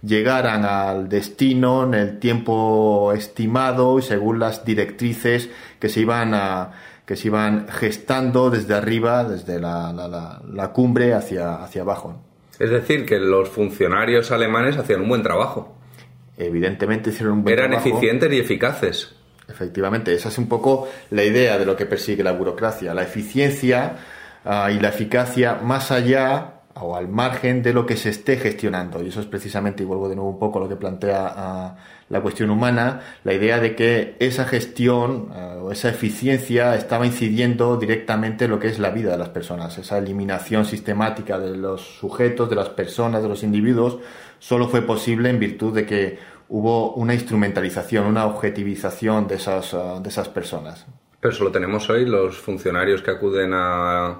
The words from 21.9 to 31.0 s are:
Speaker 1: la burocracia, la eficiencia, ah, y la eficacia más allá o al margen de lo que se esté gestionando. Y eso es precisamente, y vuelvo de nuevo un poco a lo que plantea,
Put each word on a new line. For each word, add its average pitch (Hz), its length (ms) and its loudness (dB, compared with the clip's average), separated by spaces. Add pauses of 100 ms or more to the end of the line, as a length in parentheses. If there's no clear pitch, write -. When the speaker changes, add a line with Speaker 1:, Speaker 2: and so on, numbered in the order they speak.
Speaker 1:
la 92 80 2
burocracia, 92 600 -2
la 92 100 0
eficiencia, 127 960 0 (480)
ah, 101 260 0
y 104 80 0
la 104 100 2
eficacia 120 720 0
más 127 300 -2
allá 131 580 2 (260)
o 87 200 -6
al 90 120 -6
margen 123 540 0
de 120 100 4
lo 120 140 4
que 147 120 0
se 110 120 -2
esté 127 280 0
gestionando. 92 680 -4
Y 90 60 -6
eso 107 100 -8
es 104 80 -8
precisamente, 101 560 -4
y - 20 -4
vuelvo 95 240 -4
de 95 60 -4
nuevo 98 160 -4
un 92 80 -10
poco 107 180 0
a 92 60 0
lo 95 60 -6
que 98 60 -4
plantea, 95 600 -2